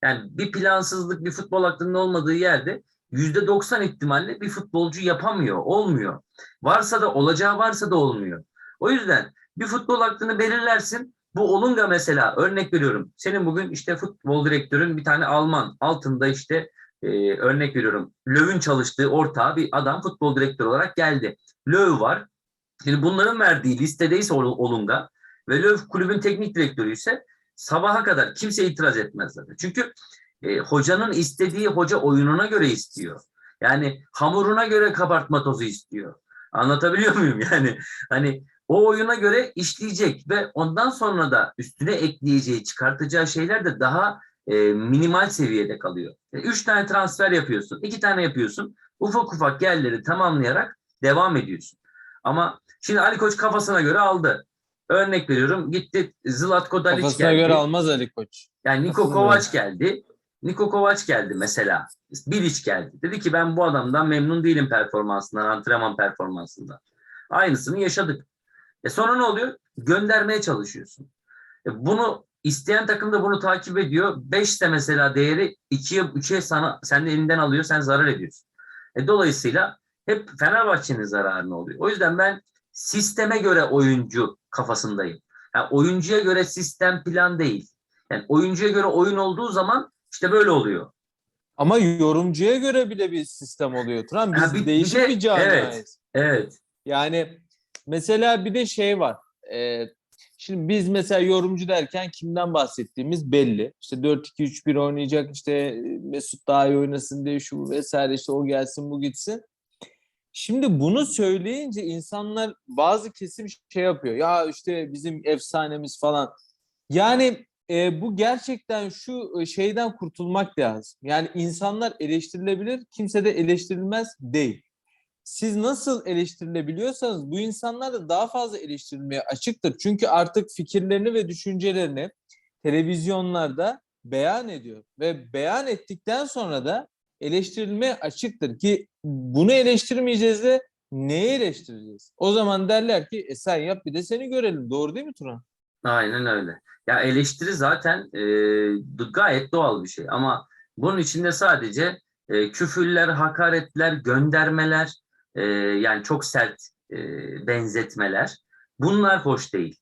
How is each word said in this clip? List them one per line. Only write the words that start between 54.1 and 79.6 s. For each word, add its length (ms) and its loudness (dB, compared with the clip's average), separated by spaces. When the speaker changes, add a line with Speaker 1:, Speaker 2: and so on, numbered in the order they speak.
Speaker 1:
Örnek 400 2
veriyorum, 420 2
gitti 420 -2
Zlatko 580 0
Dalic 180 2
Speaker 2:
Kafasına 300 2
Speaker 1:
geldi. 100 6
Speaker 2:
göre 120 6
almaz 360 2
Ali 220 0
Koç. 360 -12
Speaker 1:
Yani 180 2
Niko 100 -2
Speaker 2:
Kafasına 220 2
Speaker 1:
Kovac 360 4
Speaker 2:
göre. 120 0
Speaker 1:
geldi. 420 -2
Niko 260 0
Kovac 360 2
geldi 300 0
mesela. 520 -2
Bilic 380 0
geldi. 260 -4
Dedi 180 -6
ki 140 0
ben 240 2
bu 60 4
adamdan 440 2
memnun 360 2
değilim 260 4
performansından, 760 -2
antrenman 500 0
performansından. 840 -6
Aynısını 500 0
yaşadık. 480 -2
E 60 -2
sonra 260 2
ne 80 2
oluyor? 340 -2
Göndermeye 640 2
çalışıyorsun. 680 -8
E 180 -8
bunu 400 0
isteyen 440 0
takım 240 -2
da 120 2
bunu 160 0
takip 380 -2
ediyor. 400 0
Beşse 500 0
mesela 480 2
değeri 420 2
ikiye, 340 0
üçe 380 -2
sana, 420 -2
senin 220 2
elinden 320 2
alıyor, 260 2
sen 180 0
zarar 240 4
ediyorsun. 420 -4
E 120 -2
dolayısıyla 720 2